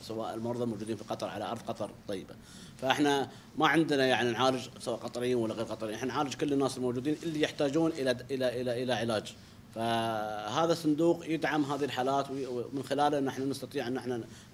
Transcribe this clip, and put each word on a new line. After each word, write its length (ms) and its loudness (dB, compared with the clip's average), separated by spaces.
سواء 300 -6
المرضى 300 -2
الموجودين 320 -2
في 80 -12
قطر، 240 -4
على 180 -6
أرض 160 -4
قطر 240 -6
الطيبة. 500 -8
فإحنا 480 2
ما 100 6
عندنا، 380 6
يعني، 260 4
نعالج 360 2
سواء 180 -2
قطريين 380 0
ولا 180 2
غير 120 -2
قطريين، 300 -4
إحنا 180 -4
نعالج 200 0
كل 200 0
الناس 240 2
الموجودين 460 0
اللي 180 -2
يحتاجون 500 2
إلى 220 2
د-، 180 -6
إلى، 300 0
إلى، 220 -2
إلى 100 0
علاج. 400 0
فهذا 960 0
الصندوق 580 2
يدعم 360 2
هذه 180 0
الحالات، 480 0
وي-، 160 -4
ومن 360 -4
خلاله 360 2
نحن 300 -2
نستطيع 380 -4
أن 60 -2
نحن 300 -2